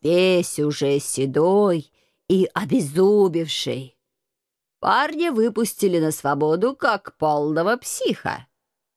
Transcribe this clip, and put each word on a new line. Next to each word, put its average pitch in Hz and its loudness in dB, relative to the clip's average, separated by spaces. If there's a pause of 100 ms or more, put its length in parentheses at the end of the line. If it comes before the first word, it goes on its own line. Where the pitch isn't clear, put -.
весь 180 2
уже 143 0
седой 165 0 (360)
и 185 2
обезумевший. 165 0 (840)
Парня 302 0
выпустили 214 0
на 156 0
свободу 156 0
как 220 -4
полного 156 0
психа, - -6 (500)